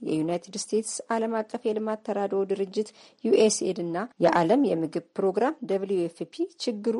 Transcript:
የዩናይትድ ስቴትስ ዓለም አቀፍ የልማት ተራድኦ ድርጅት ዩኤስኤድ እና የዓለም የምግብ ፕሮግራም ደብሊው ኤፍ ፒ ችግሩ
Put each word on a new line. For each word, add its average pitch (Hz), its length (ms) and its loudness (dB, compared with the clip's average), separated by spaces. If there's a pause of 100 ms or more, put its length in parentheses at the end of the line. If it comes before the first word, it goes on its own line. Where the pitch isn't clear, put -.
የዩናይትድ 170 560 -2
ስቴትስ 214 360 -2 (160)
ዓለም 226 260 -2
አቀፍ 220 280 -6
የልማት 220 400 -4
ተራድኦ 196 440 -2
ድርጅት 196 420 -4 (340)
ዩኤስኤድ 214 560 4
እና 170 160 -4 (240)
የዓለም 175 440 6
የምግብ 165 480 -2
ፕሮግራም 208 540 0
ደብሊው 190 360 -2
ኤፍ 170 220 -6
ፒ 339 240 -6 (100)
ችግሩ 220 420 -4